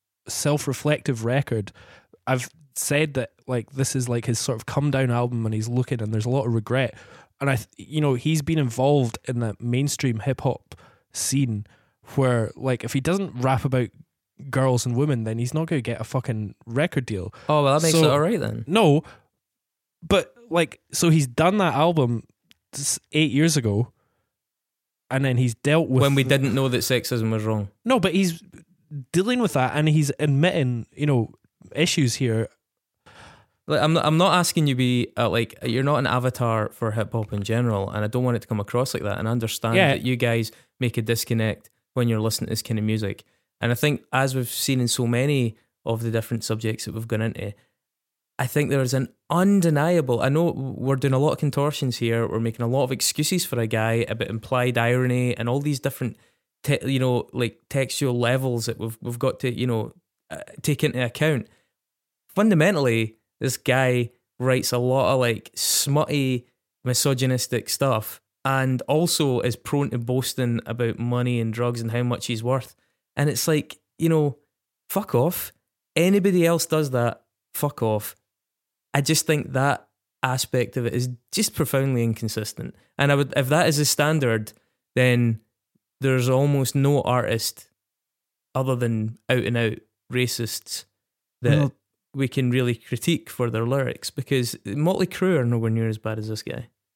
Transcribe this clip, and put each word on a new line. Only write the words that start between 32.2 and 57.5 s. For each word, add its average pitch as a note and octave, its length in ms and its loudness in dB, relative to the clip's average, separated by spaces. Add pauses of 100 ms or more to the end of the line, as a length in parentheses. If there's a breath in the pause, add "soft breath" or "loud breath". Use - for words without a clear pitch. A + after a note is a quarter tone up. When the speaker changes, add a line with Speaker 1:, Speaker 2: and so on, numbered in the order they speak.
Speaker 2:
Like, D3 160 0
I'm D#3 100 4
not, E3 120 2
I'm D#3 140 2
not F3+ 160 4
asking E3+ 320 2
you C3+ 80 2
be, B2 420 0
uh, A#2 120 0
like, A2+ 340 -2
you're B2+ 220 0
not D3 140 2
an C#3+ 80 0
avatar A#2+ 640 0
for A2+ 220 -4
hip A2 200 -4
hop G#2+ 200 -4
in G2+ 100 -4
general, A2 480 0
and G#2+ 140 -4
I G#2+ 40 -2
don't B2+ 160 -2
want A#2+ 120 0
it A2 40 -6
to - 80 -14
come A2 120 -2
across B2 340 -2
like - 100 -6
that. G2 140 -4
And A2 100 -4
I - 40 0
understand A2+ 440 -2
Speaker 1:
Yeah. F#3 140 4
Speaker 2:
that - 120 -2
you B2 140 0
guys A#2 340 0 (300 soft breath)
make B2 160 -2
a A#2+ 60 0
disconnect A2+ 680 -2 (240)
when A#2+ 140 0
you're A2 120 0
listening A2 260 -2
to - 60 -6
this A2 100 -4
kind A2 160 -4
of G#2 60 -2
music. G#2+ 400 -4 (360)
And A#2 100 0
I A#2+ 40 0
think, D3 280 0 (100)
as C3+ 220 2
we've B2+ 140 -2
seen C3 320 0
in A#2+ 80 2
so A#2+ 180 0
many A#2+ 500 0 (280 soft breath)
of A2+ 180 -2
the A#2 80 -4
different A2+ 340 -4
subjects A2 420 -4
that - 80 -8
we've A2+ 120 -8
gone A2 160 -2
into, G2+ 300 -6 (880)
I B2+ 60 0
think D3 240 0
there C#3 100 2
is B2+ 140 0
an C3 140 -2 (200)
undeniable, E3 920 2
I C3+ 80 2
know D#3+ 200 2
we're C3 460 -2
doing C3 180 0
a C3 40 4
lot D3 140 2
of - 60 -4
contortions C#3+ 600 -2
here, A#2 280 0
we're A2+ 140 -2
making A#2 240 -2
a A#2 40 0
lot C3 160 2
of B2+ 80 0
excuses D3+ 520 -2
for A#2+ 160 -4
a A2+ 60 0
guy A2+ 420 2
about A2+ 220 -4
implied B2 480 0
irony B2 580 0
and A#2 120 -4
all C3+ 120 0
these C#3+ 180 -2
different, B2+ 380 -6 (480 soft breath)
te-, C#3+ 220 0
you C3+ 120 0
know, B2 360 0
like, A#2+ 340 -4